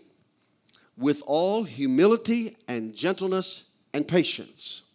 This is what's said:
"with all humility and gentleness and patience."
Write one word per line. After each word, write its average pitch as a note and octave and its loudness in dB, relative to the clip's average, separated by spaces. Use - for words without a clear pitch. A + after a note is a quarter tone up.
"with C#3 0
all F#3+ 0
humility G3 2
and A2 -6
gentleness F#3 -2
and D3 -2
patience." - -2